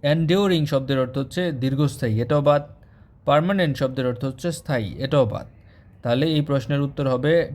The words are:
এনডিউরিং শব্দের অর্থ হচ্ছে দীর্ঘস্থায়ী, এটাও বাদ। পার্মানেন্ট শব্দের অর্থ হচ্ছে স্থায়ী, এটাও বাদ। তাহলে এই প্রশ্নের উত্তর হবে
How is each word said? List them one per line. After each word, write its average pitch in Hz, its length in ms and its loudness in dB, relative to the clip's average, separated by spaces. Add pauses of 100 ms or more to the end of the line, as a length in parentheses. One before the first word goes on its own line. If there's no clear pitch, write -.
এনডিউরিং 165 640 2
শব্দের 135 340 0
অর্থ 127 180 -2
হচ্ছে 170 340 -4
দীর্ঘস্থায়ী, 131 720 -2
এটাও 143 200 2
বাদ। 147 260 2 (580)
পার্মানেন্ট 165 520 2
শব্দের 131 300 -2
অর্থ 123 180 -4
হচ্ছে 139 260 -6
স্থায়ী, 123 460 -4
এটাও 135 280 2
বাদ। - 220 -6 (540)
তাহলে 123 240 0
এই 156 160 2
প্রশ্নের 143 400 -2
উত্তর 139 280 -2
হবে 151 460 2